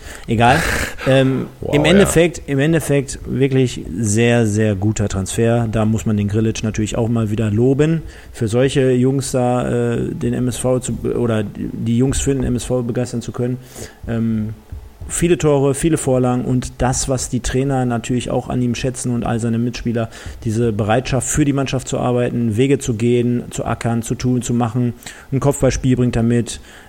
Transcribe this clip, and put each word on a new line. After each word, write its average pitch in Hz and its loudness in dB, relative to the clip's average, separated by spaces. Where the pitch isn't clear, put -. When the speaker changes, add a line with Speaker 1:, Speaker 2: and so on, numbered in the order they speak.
Speaker 1:
Egal. 120 4
Speaker 2:
<laughs> - -2
Speaker 1:
Ähm, 131 2
Speaker 2:
Wow, - -4
Speaker 1:
im 147 4
Speaker 2:
ja. 156 4
Speaker 1:
Endeffekt, 175 4
im 139 0
Endeffekt 143 0
wirklich 131 0
sehr, 117 4
sehr 107 2
guter 104 0
Transfer. 117 0
Da 107 0
muss 110 0
man 110 0
den 101 0
Grilic 110 0
natürlich 107 -2
auch 117 0
mal 113 0
wieder 110 -2
loben, 135 2
für 117 -2
solche 131 2
Jungs 127 2
da, 123 0
äh, 127 -2
den 120 -2
M 123 -2
S 117 -4
V 127 0
zu, 117 -4
oder 117 0
die 113 -4
Jungs 131 2
für 139 0
den 131 -2
M 123 0
S 113 -8
V 127 0
begeistern 120 -4
zu 117 -8
können. 123 -4
Ähm, 113 -2
viele 170 2
Tore, 139 2
viele 156 0
Vorlagen 127 2
und 127 -2
das, 127 0
was 131 -2
die 127 -2
Trainer 131 0
natürlich 120 -2
auch 123 -2
an 127 -2
ihm 120 0
schätzen 127 -4
und 117 -2
all 120 0
seine 113 0
Mitspieler, 117 -2
diese 113 0
Bereitschaft 113 0
für 147 2
die 139 4
Mannschaft 135 -2
zu 135 -2
arbeiten, 120 0
Wege 135 4
zu 127 -4
gehen, 120 2
zu 113 -6
ackern, 117 -2
zu 120 -4
tun, 123 0
zu 120 -2
machen. 120 0
Ein 135 0
Kopfballspiel 131 2
bringt 123 2
er 117 2
mit. 120 0